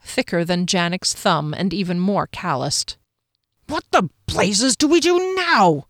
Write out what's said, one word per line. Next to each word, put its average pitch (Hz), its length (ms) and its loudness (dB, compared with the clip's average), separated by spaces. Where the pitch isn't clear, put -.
thicker - 400 -4
than 175 240 0
Janek's 175 460 -2
thumb 151 400 0
and 175 220 -2
even 175 260 -2
more 180 260 0
calloused. 135 720 -4
What 311 240 -6
the 202 180 2
blazes 208 480 0
do 294 140 2
we 330 120 4
do 359 340 2
now? 233 560 2